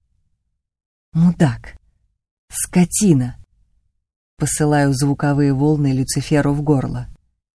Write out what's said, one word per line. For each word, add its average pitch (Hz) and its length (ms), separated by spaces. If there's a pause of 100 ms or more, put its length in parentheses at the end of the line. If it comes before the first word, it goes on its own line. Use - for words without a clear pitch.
(1120)
Мудак. 160 640 (760)
Скотина». 170 840 (1040)
Посылаю 147 560
звуковые 143 600
волны 147 380
Люциферу 143 640
в 147 80
горло. 127 480 (460)